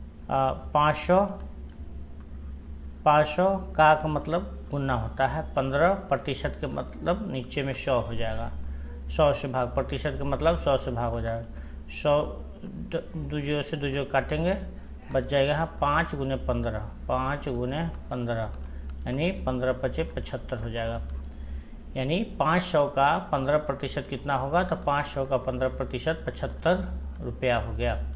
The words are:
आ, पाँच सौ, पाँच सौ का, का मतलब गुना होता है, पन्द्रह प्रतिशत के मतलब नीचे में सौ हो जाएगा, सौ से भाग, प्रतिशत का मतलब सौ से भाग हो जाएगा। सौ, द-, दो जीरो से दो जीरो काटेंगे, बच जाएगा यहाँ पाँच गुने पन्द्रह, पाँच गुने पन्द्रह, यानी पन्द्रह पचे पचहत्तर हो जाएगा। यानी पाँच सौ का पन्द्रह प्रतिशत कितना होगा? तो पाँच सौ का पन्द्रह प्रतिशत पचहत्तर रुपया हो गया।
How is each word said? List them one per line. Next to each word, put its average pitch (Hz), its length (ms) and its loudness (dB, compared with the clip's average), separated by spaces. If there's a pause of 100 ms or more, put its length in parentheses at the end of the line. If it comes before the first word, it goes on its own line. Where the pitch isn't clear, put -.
(300)
आ, 139 220 4
पाँच 151 460 2
सौ, 180 220 4 (1900)
पाँच 151 220 6
सौ 180 180 2 (300)
का, 156 200 10
का 156 140 0
मतलब 151 420 -2 (200)
गुना 135 240 0
होता 113 320 0
है, 151 140 0 (140)
पन्द्रह 143 380 4 (120)
प्रतिशत - 560 -2
के 135 80 -2
मतलब 156 600 -2
नीचे 131 320 -2
में 135 120 0
सौ 127 260 2
हो 117 140 -2
जाएगा, 113 360 0 (560)
सौ 147 260 6
से 139 140 -2
भाग, 123 220 0
प्रतिशत 135 500 -2
का 139 60 -2
मतलब 147 320 2
सौ 139 200 4
से 131 140 -2
भाग 117 220 0
हो 117 80 -2
जाएगा। 113 420 -4 (300)
सौ, 147 280 4 (420)
द-, - 400 -6 (140)
दो 147 220 -4
जीरो 147 220 0
से 147 160 -4
दो 139 120 -2
जीरो 135 160 0
काटेंगे, 151 500 2 (560)
बच 131 120 2
जाएगा 139 280 4
यहाँ 156 300 0
पाँच 151 340 2
गुने 135 280 0
पन्द्रह, 117 460 0 (180)
पाँच 131 420 0
गुने 127 360 0 (240)
पन्द्रह, 117 420 -2 (540)
यानी 143 260 0 (120)
पन्द्रह 127 360 2
पचे 135 260 0
पचहत्तर 127 520 -2
हो 113 120 -4
जाएगा। 113 320 -2 (960)
यानी 151 260 2 (160)
पाँच 160 240 4
सौ 165 260 4
का 143 280 4 (140)
पन्द्रह 139 280 4
प्रतिशत 139 500 -4
कितना 139 260 -2
होगा? 143 280 2
तो 185 140 -2
पाँच 143 280 2
सौ 135 200 -2
का 135 140 2
पन्द्रह 127 300 0
प्रतिशत 131 580 -2
पचहत्तर 170 600 0 (340)
रुपया 123 360 2
हो 110 160 -2
गया। 117 200 2 (220)